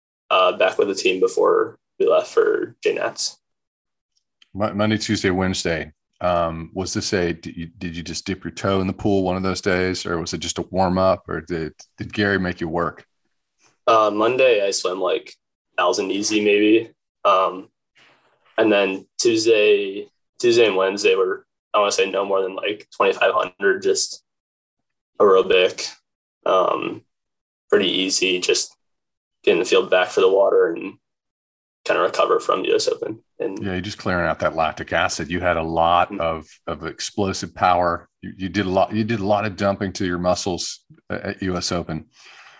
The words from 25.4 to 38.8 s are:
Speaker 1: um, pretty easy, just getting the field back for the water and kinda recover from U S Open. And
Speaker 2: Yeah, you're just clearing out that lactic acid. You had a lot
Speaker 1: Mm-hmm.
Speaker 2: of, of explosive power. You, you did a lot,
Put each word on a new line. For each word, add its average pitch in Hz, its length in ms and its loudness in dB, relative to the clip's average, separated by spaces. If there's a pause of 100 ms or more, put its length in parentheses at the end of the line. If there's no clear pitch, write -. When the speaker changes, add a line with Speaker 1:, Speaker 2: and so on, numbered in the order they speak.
Speaker 1:
um, - 560 0 (680)
pretty 101 180 4
easy, 92 520 -2
just - 360 -2 (680)
getting 92 160 4
the 90 80 -4
field 95 220 2
back 92 180 2
for - 120 -2
the 95 100 6
water 95 420 4
and 92 220 -10 (920)
kinda - 160 0
recover 92 380 2
from - 260 -2
U - 120 2
S - 100 -2
Open. - 360 -6 (180)
And 95 200 -6
Speaker 2:
Yeah, 101 120 -6
you're 92 80 -4
just 104 180 -10
clearing 90 280 -2
out 78 140 -2
that 78 140 -2
lactic 78 380 -4
acid. 85 380 -2
You 87 100 -2
had 87 160 0
a 82 60 -2
lot 82 480 2
Speaker 1:
Mm-hmm. 101 100 -8
Speaker 2:
of, 80 280 -4 (200)
of 82 180 -8
explosive 95 680 -6
power. 87 540 0 (120)
You, 95 160 -14
you 92 120 -6
did 92 180 -2
a 92 40 -4
lot, 92 240 2